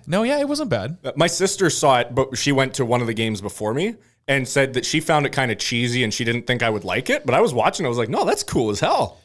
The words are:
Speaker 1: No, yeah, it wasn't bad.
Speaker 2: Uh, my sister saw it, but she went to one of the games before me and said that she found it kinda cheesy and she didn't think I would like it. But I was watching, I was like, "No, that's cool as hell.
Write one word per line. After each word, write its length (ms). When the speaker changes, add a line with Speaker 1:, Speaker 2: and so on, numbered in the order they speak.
Speaker 1:
No, 180
yeah, 160
it 80
wasn't 220
bad. 340
Speaker 2:
Uh, 120
my 120
sister 440
saw 280
it, 140
but 240
she 140
went 240
to 100
one 160
of 60
the 80
games 260
before 320
me 220
and 200
said 280
that 100
she 140
found 260
it 80
kinda 220
cheesy 480
and 100
she 100
didn't 240
think 140
I 80
would 160
like 240
it. 160
But 100
I 60
was 120
watching, 320
I 40
was 80
like, 120
"No, 140
that's 200
cool 260
as 100
hell. 460